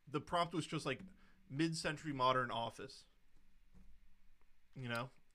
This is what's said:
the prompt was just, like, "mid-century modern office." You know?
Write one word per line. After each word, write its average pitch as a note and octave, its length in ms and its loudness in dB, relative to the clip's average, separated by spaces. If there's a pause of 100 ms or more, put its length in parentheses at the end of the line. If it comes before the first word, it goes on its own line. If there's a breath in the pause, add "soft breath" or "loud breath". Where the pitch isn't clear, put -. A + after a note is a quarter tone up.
the C#3 120 0
prompt E3+ 340 2
was D#3 120 0
just, D#3 200 -2
like, C3+ 140 0 (500 soft breath)
"mid-century D#3+ 640 0
modern B2+ 400 6
office." - 540 -4 (1700)
You C3 120 -6
know? A#2+ 220 -2 (240)